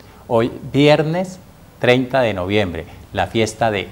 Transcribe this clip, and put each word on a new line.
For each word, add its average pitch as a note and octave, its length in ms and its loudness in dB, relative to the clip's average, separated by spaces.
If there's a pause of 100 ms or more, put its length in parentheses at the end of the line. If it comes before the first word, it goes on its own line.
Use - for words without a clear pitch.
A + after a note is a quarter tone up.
(260)
Hoy, A#2 240 0 (220)
viernes D3+ 680 2 (400)
treinta B2+ 440 2
de A2 120 0
noviembre, F2+ 520 -2 (260)
la F#2 160 -2
fiesta A2+ 420 0
de G2 220 -4